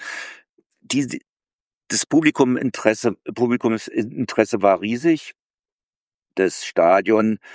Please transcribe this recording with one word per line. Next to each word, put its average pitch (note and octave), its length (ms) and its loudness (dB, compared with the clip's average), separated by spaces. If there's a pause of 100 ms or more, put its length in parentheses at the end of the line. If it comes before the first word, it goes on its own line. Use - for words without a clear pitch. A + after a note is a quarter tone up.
(800)
Die, - 420 -6 (640)
das - 180 -2
Publikuminteresse, B2+ 1080 2 (200)
Publikumsinteresse A#2 1300 -2
war F#2+ 200 4
riesig. A#2+ 540 -2 (1000)
Das F#2+ 300 -2
Stadion, G2 720 2 (160)